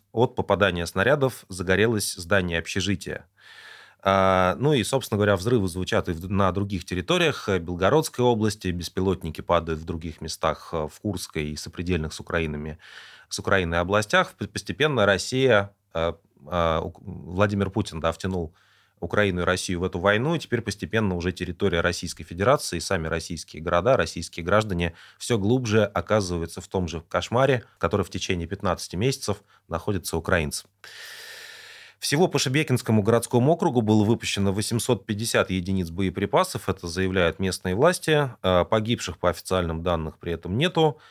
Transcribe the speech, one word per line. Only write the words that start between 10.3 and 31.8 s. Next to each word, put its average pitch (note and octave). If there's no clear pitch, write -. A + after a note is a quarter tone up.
э, D#2
в -
Курской E2
и D2+
сопредельных E2
с -
Украинами, D#2
с -
Украиной F#2
областях. G#2+
П-, G#2
постепенно B2+
Россия, G#2
э, E2
э, E2
Ук-, D#2+
Владимир F#2+
Путин, E2
да, D#2+
втянул F2+
Украину F#2
и -
Россию F2+
в -
эту F#2
войну, G#2+
и E3
теперь A#2
постепенно G#2
уже F2
территория F2
Российской E2+
Федерации, F#2+
сами D#2+
российские E2
города, F2
российские E2+
граждане F2+
всё A#2+
глубже A2
оказываются F2+
в -
том F2+
же E2
кошмаре, B2
в -
который G2
в -
течение F2
пятнадцати -
месяцев A2
находятся F2
украинцы. E2